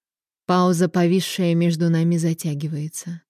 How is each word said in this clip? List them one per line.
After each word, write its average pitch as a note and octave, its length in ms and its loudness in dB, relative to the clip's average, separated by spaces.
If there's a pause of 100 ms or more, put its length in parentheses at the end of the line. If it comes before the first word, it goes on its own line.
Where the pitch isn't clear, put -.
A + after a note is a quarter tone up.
(460)
Пауза, F3+ 440 2
повисшая F3 640 0
между E3+ 340 2
нами, E3 280 2
затягивается. D#3+ 1120 -6